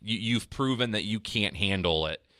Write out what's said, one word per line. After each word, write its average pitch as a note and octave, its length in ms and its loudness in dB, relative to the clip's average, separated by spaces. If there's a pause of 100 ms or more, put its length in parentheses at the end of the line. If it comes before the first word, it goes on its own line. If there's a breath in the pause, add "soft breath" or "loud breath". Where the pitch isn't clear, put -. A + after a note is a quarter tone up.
You, A2 160 -2
you've A2+ 320 0
proven B2 400 0
that G#2+ 140 0
you G#2 160 -2
can't G#2 340 0
handle F2 520 2
it D#2 140 -6 (200 soft breath)